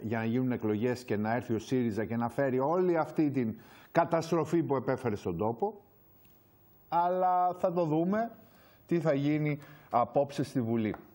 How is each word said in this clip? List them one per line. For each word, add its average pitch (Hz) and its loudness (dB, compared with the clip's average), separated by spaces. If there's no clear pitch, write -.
για 113 -2
να 110 -2
γίνουν 123 0
εκλογές 110 -2
και 110 -2
να 107 0
έρθει 120 -4
ο 107 0
σύριζα 113 -2
και 113 -6
να 117 -2
φέρει 127 0
όλη 170 0
αυτή 156 0
την 120 -2
καταστροφή 165 2
που 135 0
επέφερε 123 -2
στον 92 -4
τόπο. 117 -2
Αλλά 180 2
θα 180 0
το 175 2
δούμε 185 0
τι 170 2
θα 151 2
γίνει 147 0
απόψε 135 2
στη 131 -2
Βουλή. 113 0